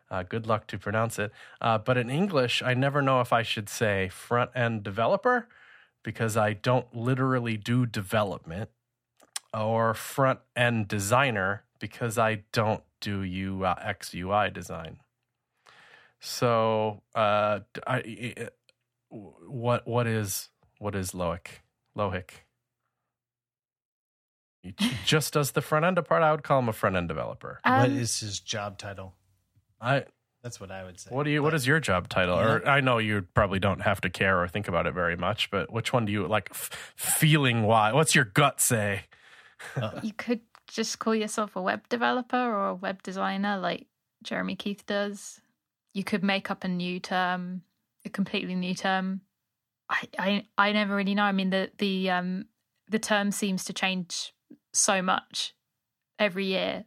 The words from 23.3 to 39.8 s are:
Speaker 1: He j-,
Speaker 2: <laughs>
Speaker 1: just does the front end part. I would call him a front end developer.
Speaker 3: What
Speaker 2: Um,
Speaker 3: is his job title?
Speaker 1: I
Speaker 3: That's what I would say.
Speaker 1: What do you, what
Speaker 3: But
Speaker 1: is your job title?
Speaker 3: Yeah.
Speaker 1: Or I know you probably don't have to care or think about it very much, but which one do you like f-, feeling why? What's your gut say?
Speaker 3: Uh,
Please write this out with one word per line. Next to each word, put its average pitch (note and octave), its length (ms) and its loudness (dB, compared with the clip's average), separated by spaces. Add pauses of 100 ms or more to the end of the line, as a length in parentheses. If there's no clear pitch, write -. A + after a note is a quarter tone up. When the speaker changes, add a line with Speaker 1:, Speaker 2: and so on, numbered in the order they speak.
Speaker 1:
He F#2 100 -16
j-, A3+ 260 0
Speaker 2:
<laughs> - 80 -10
Speaker 1:
just - 280 2
does D3 180 2
the D3+ 100 0
front D#3 240 0
end F3+ 200 2
part. E3 180 2
I D#3 80 6
would D3+ 120 0
call C#3 160 4
him A#2+ 100 2
a G#2+ 40 -2
front G2 220 0
end E2+ 120 0
developer. B1 560 -8
Speaker 3:
What B3 260 6
Speaker 2:
Um, A#2 80 0
Speaker 3:
is A#2 220 -2
his G2+ 200 -8
job G#2 380 -8
title? G2 360 -12 (680)
Speaker 1:
I B2+ 260 0 (360)
Speaker 3:
That's A#2+ 180 -12
what F#2+ 120 -14
I F#2+ 120 -10
would F2+ 160 -16
say. - 120 -18
Speaker 1:
What D3 120 -2
do D3 60 0
you, D3 140 2
what D#3 80 4
Speaker 3:
But D#3+ 60 2
Speaker 1:
is B2 100 0
your D#3 120 6
job F2+ 300 0
title? F2+ 280 2
Speaker 3:
Yeah. G2 160 4
Speaker 1:
Or G#2 140 0
I C#3 140 6
know B2+ 160 4
you G#2+ 360 0
probably G2 260 4
don't F#2+ 220 2
have G#2 200 2
to F#2 80 -2
care F#2+ 320 4
or F2 60 0
think G#2 200 -6
about E2+ 200 2
it D#2 60 0
very F2 220 0
much, F2+ 360 -2
but F#2+ 200 -2
which A2+ 220 -2
one A#2 120 2
do G2+ 60 0
you G2+ 160 0
like G#2 240 0
f-, - 440 -12
feeling C#3 680 4
why? G#2+ 300 6
What's D3+ 220 4
your C#3 100 6
gut C#3+ 360 2
say? G2+ 420 0 (720)
Speaker 3:
Uh, G#2+ 280 -4